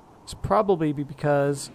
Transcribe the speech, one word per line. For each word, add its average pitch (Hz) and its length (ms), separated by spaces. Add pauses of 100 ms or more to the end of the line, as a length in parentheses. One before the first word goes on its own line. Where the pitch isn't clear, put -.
(240)
It's - 100
probably 196 580
be-, 143 120
because 143 720